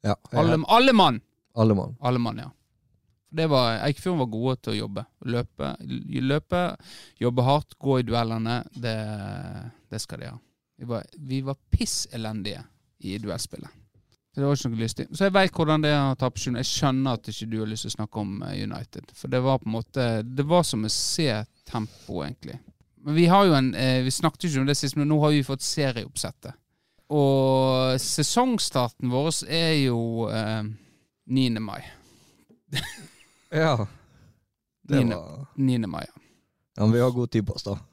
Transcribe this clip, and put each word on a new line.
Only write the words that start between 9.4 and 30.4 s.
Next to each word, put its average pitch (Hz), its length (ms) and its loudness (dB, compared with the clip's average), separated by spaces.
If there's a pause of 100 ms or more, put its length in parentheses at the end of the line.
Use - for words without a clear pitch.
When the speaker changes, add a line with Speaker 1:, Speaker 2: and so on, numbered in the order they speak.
Speaker 2:
det 107 120 -8
skal - 180 -12
de - 120 -12
ha. 120 40 -16 (420)
Vi 131 60 -14
var, 117 220 -6 (100)
vi 135 260 -6
var 135 140 -6 (140)
pisselendige 110 960 -4 (360)
i 95 180 -6
duellspillet. - 520 -10 (680)
Så 139 40 -6
det 139 80 2
var 143 100 2
ikke 127 140 -4
noe 113 100 -4
lystig. 113 320 -4
Så 180 140 0
jeg 185 60 0
vet 190 200 4
hvordan 156 280 2
det 151 120 2
er 147 60 2 (100)
å 127 80 -2
tape 127 240 -2
sju - 80 -4
null. 123 140 -2
Jeg - 80 -4
skjønner 131 420 0
at - 160 -8
ikke 107 200 -10
du 110 100 -4
har 110 100 -4
lyst 107 160 -8
til 113 60 -8
å - 40 -8
snakke 107 240 -6
om, 98 120 -4 (100)
eh, 95 240 -8
United. - 480 -12
For - 160 -12
det 127 120 0
var 131 200 2
på - 80 -6
en 110 80 -2
måte, 123 280 -4 (200)
det 131 200 -4
var 170 180 4
som 110 200 -2
å 107 60 -2
se - 380 -2 (420)
tempo, 107 560 -8
egentlig. - 320 -14 (460)
Men 147 100 -2
vi 170 120 6
har 196 200 8
jo 170 80 6
en, 131 200 4
eh, 127 280 2
vi 127 80 0
snakket - 400 -2
ikke 135 100 0
om 135 60 2
det 143 100 2
sist, 139 200 -4
men 147 120 2
nå 151 140 4
har 151 80 4
vi 147 160 4
fått 135 160 -6
serieoppsettet. - 920 -4 (560)
Og 131 880 4
sesongstarten 151 1120 0
vår 139 200 2 (160)
er 160 280 0 (120)
jo, 117 440 0
eh, 110 320 -2 (640)